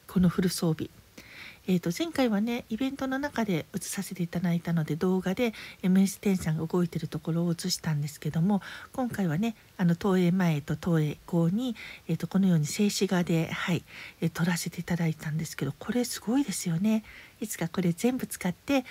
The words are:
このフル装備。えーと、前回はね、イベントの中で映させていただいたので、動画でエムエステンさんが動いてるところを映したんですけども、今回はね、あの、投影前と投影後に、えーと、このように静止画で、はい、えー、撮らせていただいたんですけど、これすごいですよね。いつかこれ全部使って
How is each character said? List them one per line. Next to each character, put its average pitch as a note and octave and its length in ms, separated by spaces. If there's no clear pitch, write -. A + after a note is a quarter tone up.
こ - 120
の F3+ 120
フ - 100
ル F#3 80
装 E3+ 240
備。 D#3 160
え F#3+ 80
ー F3+ 40
と、 E3+ 180
前 E4+ 140
回 C4 200
は G3+ 100
ね、 A#3 300
イ A3 80
ベ C4+ 100
ン C#4 80
ト C4+ 100
の C4 120
中 C#4 260
で F#3 220
映 F#3 40
さ - 220
せ G#3 120
て F3+ 80
い E3+ 40
た F3 140
だ F3 140
い E3+ 60
た E3+ 120
の E3 100
で、 D3+ 140
動 F#3 240
画 F3+ 140
で A#3 180
エ F#3 80
ム F#3+ 100
エ G3 60
ス F#3 120
テ G3+ 140
ン F#3+ 60
さ E3 140
ん D#3 40
が D#3+ 80
動 F3 180
い E3+ 60
て - 100
る D#3 80
と - 140
こ E3 120
ろ E3+ 120
を F3 80
映 E3+ 160
し F3+ 80
た - 160
ん D3 80
で D3+ 80
す - 100
け D3+ 120
ど E3 100
も、 F#3+ 220
今 B3 180
回 G3 180
は D3+ 80
ね、 A3 180
あ - 80
の、 E3+ 100
投 F#3+ 180
影 F3+ 200
前 E3+ 300
と D3+ 120
投 E3+ 200
影 D3+ 320
後 E3+ 240
に、 A#3 260
え E3+ 60
ー - 20
と、 E3+ 120
こ - 100
の F#3+ 100
よ F3 80
う - 20
に D3+ 80
静 G#3 200
止 G3+ 200
画 F3+ 180
で、 E3 280
は F3+ 220
い、 - 100
え E3+ 40
ー、 - 40
撮 E3 160
ら F3 100
せ F3 140
て - 100
い E3+ 40
た E3+ 120
だ E3+ 100
い D#3+ 80
た D#3 160
ん D3 60
で D#3+ 80
す - 100
け - 120
ど、 C#3+ 120
こ - 140
れ B3 120
す - 160
ご A#3+ 180
い C#4+ 60
で G3 80
す - 160
よ E3 100
ね。 G#3+ 260
い A#3 60
つ - 120
か E3+ 100
こ F#3 140
れ F3 100
全 B3 240
部 - 100
使 - 220
っ F3+ 40
て C4+ 380